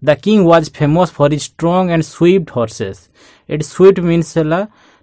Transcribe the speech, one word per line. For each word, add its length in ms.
The 140
king 300
was 240
famous 400
for 200
his 140
strong 460
and 160
swift 440
horses। 480
ଏଠି 240
ସୁଇଫ୍ଟ 260
ମିନ୍ସ 380
ହେଲା 240